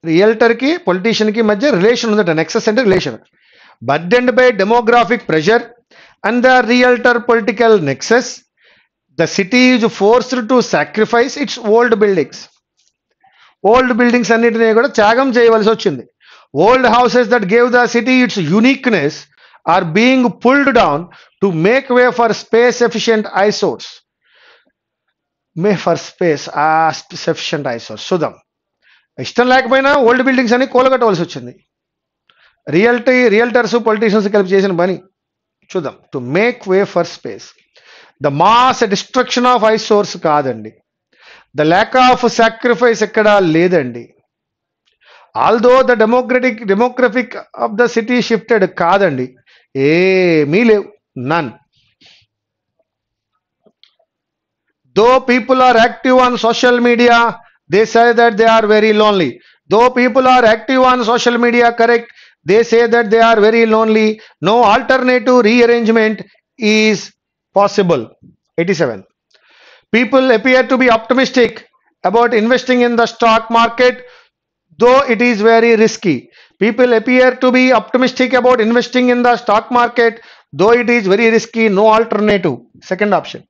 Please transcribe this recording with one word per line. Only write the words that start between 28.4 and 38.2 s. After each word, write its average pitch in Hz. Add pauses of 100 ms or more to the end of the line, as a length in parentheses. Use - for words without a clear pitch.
ఇష్టం 233
లేకపోయినా 262
ఓల్డ్ 254
బిల్డింగ్స్ 247
అన్ని 254
కూలగొట్టవలసి 247
వచ్చింది. 127 (1000)
రియల్టీ, 240
రియల్టర్స్, 226
పొలిటీషియన్స్ 214
కలిపి 196
చేసిన 196
పని. 180 (760)
చూద్దాం. 139 (220)
To 127
make 196
way 196
for 175
space. - (840)